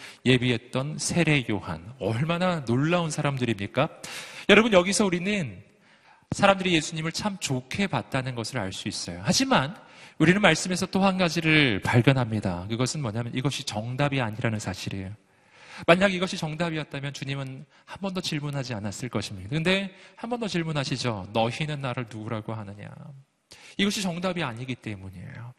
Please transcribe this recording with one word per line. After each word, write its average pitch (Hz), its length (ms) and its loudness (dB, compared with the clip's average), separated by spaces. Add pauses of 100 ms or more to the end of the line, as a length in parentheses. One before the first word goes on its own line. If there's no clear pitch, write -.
(240)
예비했던 127 720 2
세례 151 540 2
요한. 90 500 -6
얼마나 160 640 0
놀라운 156 460 2
사람들입니까? 127 800 0 (580)
여러분, 220 240 8
여기서 190 320 6
우리는 175 580 -2 (680)
사람들이 190 420 4
예수님을 160 400 0
참 202 260 -4
좋게 143 500 -2
봤다는 131 460 -2
것을 117 240 -4
알 98 140 -2
수 - 160 -8
있어요. - 340 -6
하지만 190 540 2 (400)
우리는 175 240 6
말씀에서 185 460 4
또 190 180 0
한 190 140 4
가지를 156 600 4
발견합니다. 110 920 4
그것은 123 320 -2
뭐냐면 117 320 -4
이것이 127 300 -2
정답이 127 580 -2
아니라는 110 360 -2
사실이에요. 95 520 -6 (760)
만약 185 280 6
이것이 180 240 -4
정답이었다면 156 720 -4
주님은 139 540 -8 (180)
한 - 160 -16
번 196 140 -2
더 185 80 -2
질문하지 143 500 -4
않았을 107 380 -6
것입니다. 101 400 -6
근데 185 440 0 (220)
한 233 140 -10
번 240 100 -4
더 220 80 -4
질문하시죠. 135 840 -2
"너희는 139 480 0
나를 123 280 -4
누구라고 110 440 -8
하느냐?" 104 340 -12 (880)
이것이 202 240 0
정답이 180 420 -2
아니기 127 340 -6
때문이에요. 95 840 -12